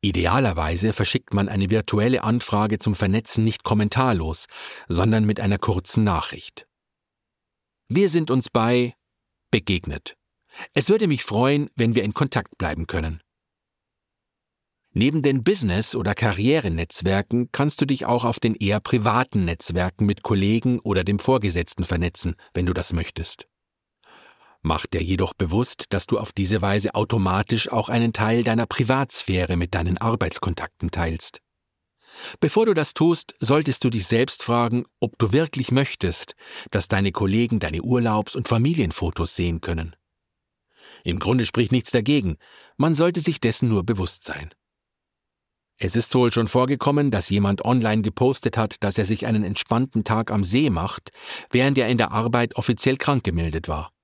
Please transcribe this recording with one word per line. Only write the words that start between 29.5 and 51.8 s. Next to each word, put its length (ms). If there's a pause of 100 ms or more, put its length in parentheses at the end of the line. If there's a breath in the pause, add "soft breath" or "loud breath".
mit 180
deinen 220
Arbeitskontakten 960
teilst. 500 (1000 loud breath)
Bevor 260
du 80
das 200
tust, 480
solltest 420
du 60
dich 180
selbst 360
fragen, 420 (160)
ob 180
du 140
wirklich 400
möchtest, 640 (360 loud breath)
dass 160
deine 240
Kollegen 480
deine 220
Urlaubs- 560
und 100
Familienfotos 880
sehen 240
können. 340 (1120 loud breath)
Im 160
Grunde 260
spricht 260
nichts 200
dagegen, 460 (400 loud breath)
man 180
sollte 260
sich 180
dessen 300
nur 140
bewusst 400
sein. 300 (1200)
Es 180
ist 200
wohl 160
schon 160
vorgekommen, 640
dass 180
jemand 360
online 360
gepostet 560
hat, 240
dass 160
er 80
sich 200
einen 180
entspannten 600
Tag 260
am 120
See 260
macht, 420 (400 loud breath)
während 260
er 120